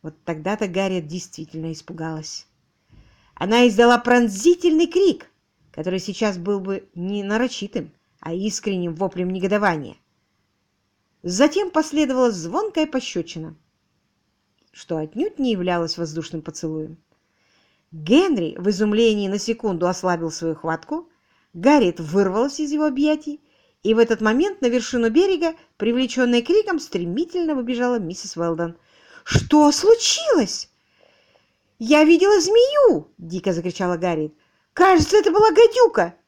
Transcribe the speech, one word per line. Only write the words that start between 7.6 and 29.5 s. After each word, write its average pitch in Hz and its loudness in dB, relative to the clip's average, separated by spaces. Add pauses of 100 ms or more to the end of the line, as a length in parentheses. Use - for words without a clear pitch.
а 165 -10
искренним 185 -4
воплем 180 -4
негодования. 185 -2 (1300)
Затем 302 0
последовала 285 0
звонкая 294 -4
пощёчина, 165 -8 (1160)
что - -10
отнюдь 202 -6
не 254 0
являлось 175 -4
воздушным 160 -8
поцелуем. 156 -10 (960)
Генри 196 2
в 185 -2
изумлении 208 0
на 202 -4
секунду 202 -4
ослабил 175 -2
свою 165 -6
хватку, 165 -8 (420)
Гарриет 202 2
вырвалась 196 -2
из 294 -4
его 302 -2
объятий, 302 -2 (420)
и 214 0
в 220 0
этот 226 2
момент 262 0
на 262 0
вершину 233 0
берега, 330 2 (240)
привлечённая 240 0
криком, 381 0
стремительно 294 -4
выбежала 247 -2
миссис 185 -10
Уэлдон. 170 -4 (480)
«Что 302 4